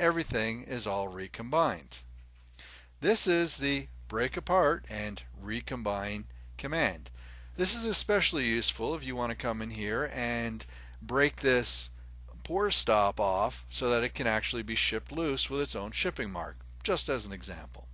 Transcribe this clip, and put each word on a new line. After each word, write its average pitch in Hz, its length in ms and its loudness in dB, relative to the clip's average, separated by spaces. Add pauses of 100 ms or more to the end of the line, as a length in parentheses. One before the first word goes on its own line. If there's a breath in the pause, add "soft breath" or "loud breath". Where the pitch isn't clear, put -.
everything 123 640 0
is 120 240 -4
all 98 180 0
recombined. 98 960 -2 (1000 loud breath)
This 196 280 4
is 170 300 4
the 139 280 0 (220)
break 117 280 -2
apart 170 540 4
and 104 320 -6 (180)
recombine 104 840 -4 (340 soft breath)
command. 139 540 -2 (440 loud breath)
This 180 200 6
is 226 100 0
especially 185 600 4
useful 113 500 0
if 143 100 -8
you 131 80 -4
want 120 160 0
to 117 60 -4
come 113 260 -2
in 113 80 -6
here 110 420 -2
and 117 540 -2 (360 loud breath)
break 135 340 2
this 123 540 4 (520 soft breath)
pour 196 280 0
stop 107 500 6
off 101 480 2
so - 220 0
that 120 120 4
it 120 120 -2
can 127 120 -2
actually 110 360 2
be 110 120 -4
shipped - 380 0
loose 143 360 0
with 143 120 -2
its 143 160 -2
own 101 160 -6
shipping 135 380 -2
mark, 87 260 -6 (260)
just 180 260 2
as 123 180 0
an 98 60 -8
example. 85 600 -10